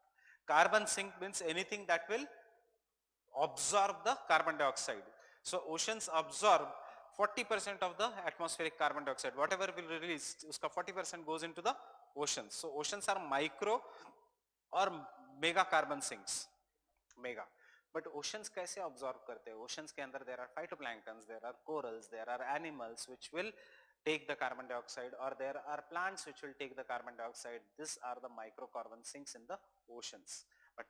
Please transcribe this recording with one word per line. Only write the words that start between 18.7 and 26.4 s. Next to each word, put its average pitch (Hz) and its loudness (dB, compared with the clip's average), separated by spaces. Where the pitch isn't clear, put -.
absorb 127 -4
karte 117 -10
hain? 110 -8
Oceans 147 -8
ke - -10
andar 131 -8
there 127 -6
are 123 -10
phytoplanktons, 117 -8
there 113 -10
are 123 -6
corals, 120 -2
there 113 -6
are 123 -2
animals 139 -4
which - -14
will 190 -2
take 156 0
the 147 -2
carbon 127 -2
dioxide, 123 -6
or 135 -2
there 139 -2
are 147 -4
plants 180 -2
which 143 -12